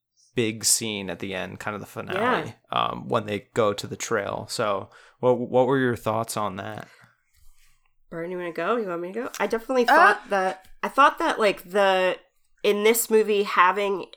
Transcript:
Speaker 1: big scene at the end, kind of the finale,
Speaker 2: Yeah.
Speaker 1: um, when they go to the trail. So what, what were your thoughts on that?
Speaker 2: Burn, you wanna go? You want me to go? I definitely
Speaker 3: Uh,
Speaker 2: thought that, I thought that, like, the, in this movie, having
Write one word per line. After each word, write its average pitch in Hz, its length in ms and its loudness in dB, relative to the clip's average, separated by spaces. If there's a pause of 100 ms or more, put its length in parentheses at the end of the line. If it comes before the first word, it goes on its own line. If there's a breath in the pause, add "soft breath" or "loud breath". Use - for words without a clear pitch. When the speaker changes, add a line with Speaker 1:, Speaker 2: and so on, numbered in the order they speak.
(360)
Speaker 1:
big 110 300 -2
scene 101 440 -2
at 87 100 -8
the 98 140 -8
end, 92 280 -8
kind 107 140 -6
of 101 60 -10
the 107 60 -16
finale, 104 320 -8 (280)
Speaker 2:
Yeah. 117 40 -14 (200)
Speaker 1:
um, 120 360 -4
when 120 180 -2
they 104 280 -6
go 104 200 2
to 104 140 -10
the - 80 -12
trail. 107 540 -4
So 104 400 -4 (300 soft breath)
what, 123 200 4
what 123 280 2
were 135 120 2
your 123 160 2
thoughts 113 400 -2
on 101 220 -4
that? 104 300 -12 (1200 soft breath)
Speaker 2:
Burn, 170 220 -8
you 180 60 -8
wanna 175 140 -6
go? 170 260 -2
You 214 100 -4
want 170 140 -6
me 180 120 -8
to 226 100 -6
go? 285 60 -10 (100)
I - 80 0
definitely 240 400 0
Speaker 3:
Uh, 254 80 6
Speaker 2:
thought 381 340 4
that, 190 380 -2 (160)
I 202 60 -2
thought 294 300 4
that, 320 200 0
like, 196 300 0
the, 185 480 2 (460)
in 208 200 2
this 226 280 2
movie, 208 320 4
having 190 720 2